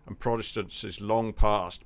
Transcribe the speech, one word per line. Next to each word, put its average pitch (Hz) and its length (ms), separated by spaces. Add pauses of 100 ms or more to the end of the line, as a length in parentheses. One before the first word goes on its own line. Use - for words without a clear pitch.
and 104 120
Protestants 110 640
is 101 160
long 110 320
past, 104 540